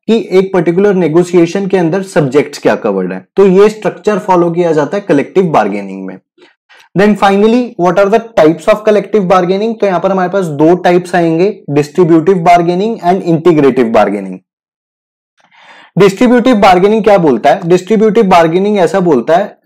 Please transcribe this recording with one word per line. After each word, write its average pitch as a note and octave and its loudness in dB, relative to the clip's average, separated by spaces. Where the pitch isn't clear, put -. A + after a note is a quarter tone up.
कि A3 0
एक F#3+ 0
particular F3+ 0
negotiation F3 0
के F#3+ -2
अंदर F3+ -2
subjects D3 -4
क्या A#2 0
covered F#2+ -4
है, F#2 -14
तो G3 4
ये G3 4
structure G#3 -6
follow F3 0
किया E3+ -2
जाता E3 -2
है G3+ -6
collective F3+ -2
bargaining G2+ -4
में। F#2+ -16
Then G#3 2
finally, G#3+ 0
what F3+ 0
are G3+ 2
the A3+ 0
types D#3+ 0
of G#3+ 2
collective G#3 -2
bargaining? F#3+ -2
तो G#3 0
यहां F3+ -2
पर F#3+ -2
हमारे F#3 -2
पास F#3+ -4
दो D#3 0
types F3 -2
आएंगे, E3+ -2
distributive D#3+ 2
bargaining F3 0
and F3+ 0
integrative C#3+ 0
bargaining। G2+ -2
Distributive A#3 2
bargaining G3+ 2
क्या G3+ 4
बोलता C#3 0
है? E3+ 0
Distributive G#3+ 2
bargaining F#3 0
ऐसा F#3 0
बोलता D#3+ 0
है G#3 -6